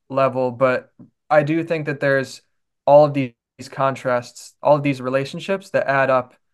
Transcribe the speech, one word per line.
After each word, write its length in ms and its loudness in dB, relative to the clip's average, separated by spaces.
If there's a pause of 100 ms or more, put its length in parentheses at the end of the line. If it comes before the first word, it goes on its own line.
level, 440 0
but 400 -2 (360)
I 140 4
do 220 -2
think 220 -6
that 120 -6
there's 440 -2 (440)
all 200 8
of 80 -2
these 180 -4 (380)
contrasts, 920 -4
all 140 4
of 60 -2
these 180 -2
relationships 720 -6
that 180 -2
add 220 2
up 240 -2 (200)